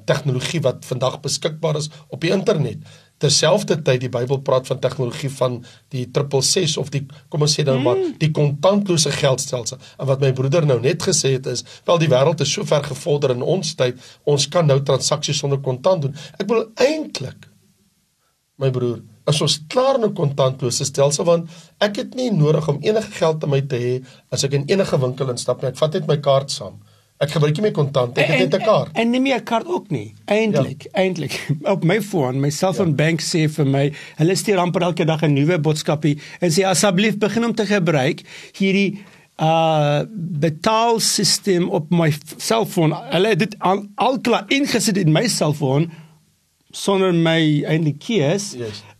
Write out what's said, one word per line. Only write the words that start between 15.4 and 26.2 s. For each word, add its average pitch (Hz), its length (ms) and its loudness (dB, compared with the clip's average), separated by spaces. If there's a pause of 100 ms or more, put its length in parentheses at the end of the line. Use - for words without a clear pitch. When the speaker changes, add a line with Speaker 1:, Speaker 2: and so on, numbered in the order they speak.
Speaker 1:
kontant 139 420 0
doen. 135 140 -4 (240)
Ek 190 80 -6
bedoel, 226 280 0
eintlik, 277 720 -2 (1080)
my 135 140 0
broer, 120 300 -2 (260)
is 151 140 2
ons - 260 0
klaar 262 280 2
in 233 100 0
'n 208 80 -2
kontantlose 135 720 -2
stelsel, 143 400 0
want 170 240 2 (320)
ek 208 160 0
het 240 180 -8
nie 254 160 -2
nodig 156 380 4
om 139 120 -2
enige 214 300 0
geld 160 300 0
te 160 60 -2
my 139 140 2
te 135 140 -4
hê 123 300 -2 (260)
as 131 120 -2
ek 131 100 -2
in 143 140 0
enige 190 320 2
winkel 127 300 -2
instap 123 320 -4
nie. 131 100 -2
Ek 127 60 -14
vat 156 160 0
net 170 140 -2
my 151 100 2
kaart 139 340 2